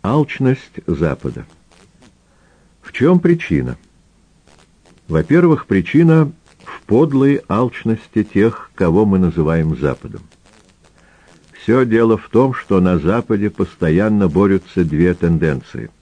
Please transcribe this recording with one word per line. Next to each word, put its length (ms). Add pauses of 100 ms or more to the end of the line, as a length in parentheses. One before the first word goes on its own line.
Алчность 840
Запада. 600 (1400)
В 100
чём 280
причина? 560 (1300)
Во-первых, 580
причина 640 (320)
в 200
подлой 680
алчности 760
тех, 520
кого 320
мы 120
называем 580
Западом. 460 (1300)
Всё 320
дело 340
в 100
том, 260
что 260
на 180
Западе 500
постоянно 800
борются 560
две 300
тенденции. 760 (120)